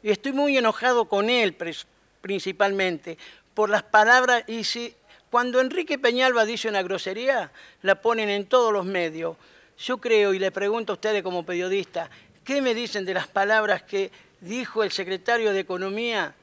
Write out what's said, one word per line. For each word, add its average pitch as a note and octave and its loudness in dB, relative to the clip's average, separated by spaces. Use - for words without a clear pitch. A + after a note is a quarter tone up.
Y G#3+ -2
estoy G#3+ -2
muy C#4 2
enojado A#3+ 2
con G#3 0
él A#3 2
pres-, E3+ -10
principalmente, F#3+ -2
por G#3+ 0
las G#3 2
palabras. A#3+ 4
Y A3+ -8
si, A#3+ -8
cuando B3 2
Enrique C#4+ -4
Peñalba B3+ 2
dice A3 -2
una G#3 0
grosería, G3 -2
la F#3+ 2
ponen A3+ 0
en G3+ -2
todos A#3+ 4
los G3 0
medios. E3 -4
Yo B3 -6
creo, G#3 4
y F#3+ -2
le F#3+ 0
pregunto G#3 -2
a - -2
ustedes G#3+ -2
como F3+ -4
periodista, F3+ -4
¿qué C#4 -2
me B3 0
dicen G#3 -4
de F#3 -4
las F3+ -4
palabras G3+ 0
que G3 -4
dijo A3 -4
el F#3+ 0
secretario G3 -2
de G3 0
Economía F#3+ -4